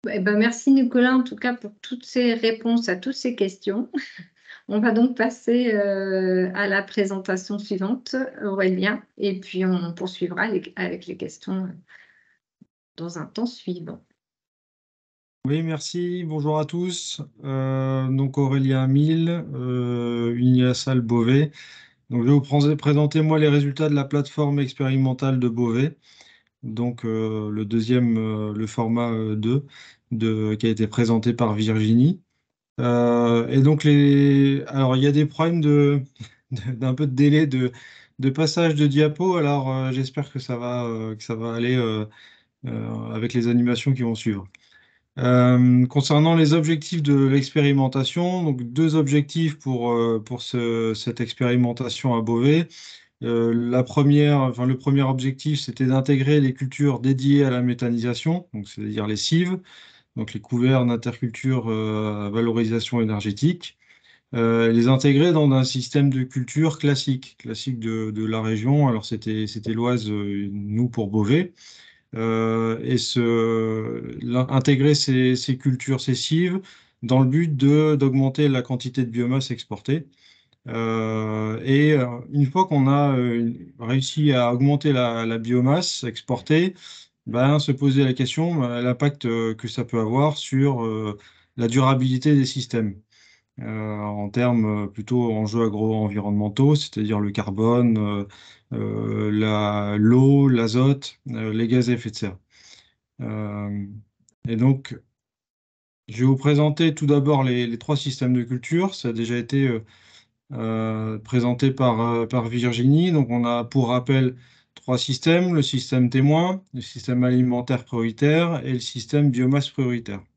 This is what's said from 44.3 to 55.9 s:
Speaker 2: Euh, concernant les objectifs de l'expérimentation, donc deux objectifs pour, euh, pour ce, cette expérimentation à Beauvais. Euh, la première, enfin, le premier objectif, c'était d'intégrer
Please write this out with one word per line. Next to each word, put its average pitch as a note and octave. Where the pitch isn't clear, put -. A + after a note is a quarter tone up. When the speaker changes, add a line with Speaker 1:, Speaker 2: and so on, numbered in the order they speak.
Speaker 2:
Euh, B2
concernant D3+
les D#3
objectifs E3
de C#3
l'expérimentation, C#3
donc C3
deux D3+
objectifs D3
pour, A#2+
euh, A#2
pour A#2+
ce, A2+
cette B2
expérimentation A#2+
à A2+
Beauvais. C3+
Euh, A#2
la A#2+
première, D3
enfin, B2
le B2+
premier C#3
objectif, C3+
c'était C3
d'intégrer C3+